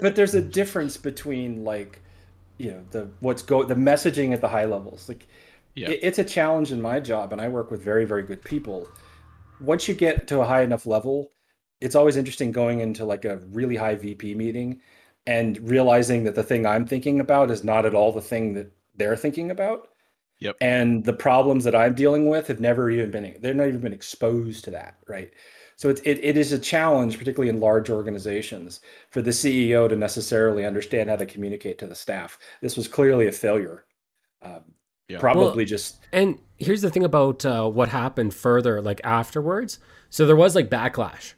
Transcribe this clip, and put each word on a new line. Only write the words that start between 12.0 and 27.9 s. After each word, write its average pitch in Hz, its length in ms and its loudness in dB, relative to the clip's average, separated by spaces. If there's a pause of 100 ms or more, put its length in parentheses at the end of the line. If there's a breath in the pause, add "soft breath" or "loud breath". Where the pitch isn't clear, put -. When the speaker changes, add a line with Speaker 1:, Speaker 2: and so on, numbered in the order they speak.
Speaker 1:
interesting 127 360 -2
going 120 280 0
into, 110 240 -4
like, 104 220 -4
a 98 160 -6 (100)
really 120 240 -2
high 107 200 -2
V 101 200 -8
P 104 180 -10
meeting 120 460 -6 (480 soft breath)
and 117 320 -2 (100)
realizing 123 540 4
that 104 100 -2
the 110 100 0
thing 113 220 0
I'm 113 220 0
thinking 139 320 -2
about 139 320 4
is 104 120 -4
not 110 220 2
at 107 80 0
all 107 200 4
the 110 80 -6
thing 110 320 -4
that 101 180 -10 (240)
they're 107 220 0
thinking 165 340 -4
about. 202 380 -4 (500)
Speaker 2:
Yep. 101 220 -6
Speaker 1:
And 120 420 2
the 120 80 0
problems 131 540 2
that 117 100 4
I'm 120 180 4
dealing 147 360 2
with 156 180 0
have 113 140 -6
never 120 280 2
even 117 220 -2
been, 101 300 -10
they've 127 120 -2
not 143 140 2
even 127 140 -4
been 117 100 -6
exposed 113 720 -4
to 98 80 -12
that, - 240 -14 (140)
right? 95 200 -12 (460 soft breath)
So 143 140 0
it's, 139 160 0
it, 143 180 0
it 147 140 2
is 147 160 2
a 131 60 0
challenge, 143 580 2
particularly 131 320 -2
in 110 100 -2
large 110 300 4
organizations, 104 920 -6 (300 loud breath)